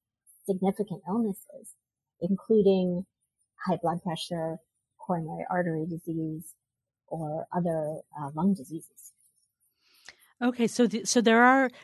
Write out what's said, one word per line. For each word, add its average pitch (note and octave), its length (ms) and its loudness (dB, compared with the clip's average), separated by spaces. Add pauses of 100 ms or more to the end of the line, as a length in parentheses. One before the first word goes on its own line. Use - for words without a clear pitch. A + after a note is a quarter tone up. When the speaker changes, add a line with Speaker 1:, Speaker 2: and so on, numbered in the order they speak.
(460)
Speaker 1:
significant F#3+ 640 -2
illnesses, - 680 -6 (460)
including F#3+ 840 2 (600)
high F3 160 0
blood E3+ 200 -2
pressure, E3 580 -6 (380)
coronary E3 520 -6
artery E3+ 360 -2
disease, D#3+ 680 -8 (560)
or D#3+ 460 -6
other, D#3+ 460 -2 (180)
uh, C#3+ 160 -6
lung F#3+ 180 2
diseases. - 600 -12 (1300)
Speaker 2:
Okay, A#3+ 260 0
so A#3+ 200 2
th-, G3+ 200 -4
so A#3+ 140 2
there A3+ 200 6
are, C4 280 6 (140)